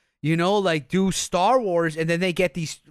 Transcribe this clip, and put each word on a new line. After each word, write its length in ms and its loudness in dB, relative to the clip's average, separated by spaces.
you 140 0
know, 200 2
like, 300 0
do 240 0
Star 480 0
Wars, 380 -2
and 120 -2
then 120 0
they 100 0
get 220 0
these 260 -8